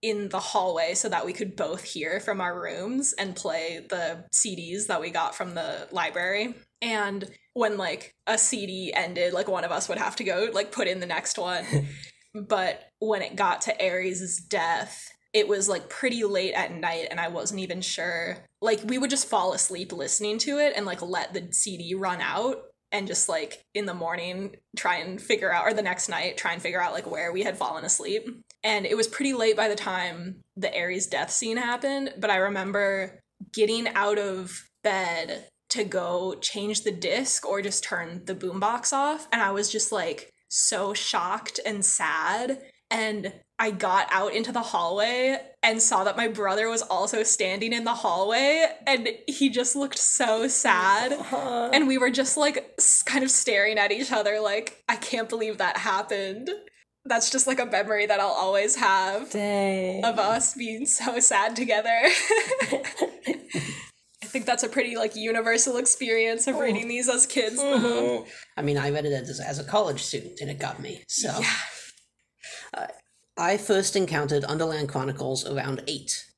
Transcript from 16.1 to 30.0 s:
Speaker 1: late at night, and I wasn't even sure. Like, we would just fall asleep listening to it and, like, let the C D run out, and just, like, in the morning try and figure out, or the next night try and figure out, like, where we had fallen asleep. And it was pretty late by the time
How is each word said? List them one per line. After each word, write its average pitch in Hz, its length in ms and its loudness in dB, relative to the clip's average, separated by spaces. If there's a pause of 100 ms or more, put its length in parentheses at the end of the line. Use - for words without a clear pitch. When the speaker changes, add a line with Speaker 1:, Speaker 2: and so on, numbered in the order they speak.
Speaker 1:
late 190 300 0
at 175 200 -2
night, 165 340 -4
and 170 120 -6
I 170 80 -2
wasn't 190 320 -6
even 180 200 -6
sure. 175 580 -4 (220)
Like, 220 240 2
we 247 140 -2
would 262 120 0
just 269 180 0
fall 185 240 2
asleep 180 400 -2
listening 208 460 -2
to 285 200 -2
it 294 160 4
and, 208 100 -2
like, 180 160 -6
let 175 320 -4
the 175 200 -6
C 190 260 0
D 170 160 -4
run 185 260 -2
out, 214 360 0 (340)
and 202 160 -2
just, 170 220 0
like, 160 340 -4 (100)
in 208 140 -2
the 180 80 -4
morning 180 600 -6 (200)
try 180 200 2
and 185 260 -6
figure 190 300 2
out, 175 120 2
or 220 100 4
the 208 80 0
next 185 260 -2
night 170 280 -4
try 170 160 -2
and 175 80 -6
figure 175 220 -2
out, 175 100 0
like, - 160 -6
where 170 240 -4
we 185 120 -2
had 240 120 -2
fallen - 280 -4
asleep. 208 420 -2 (380)
And 208 200 2
it 202 120 2
was 220 100 2
pretty 269 260 0
late 226 240 4
by 220 120 4
the 208 80 0
time 180 640 -6 (160)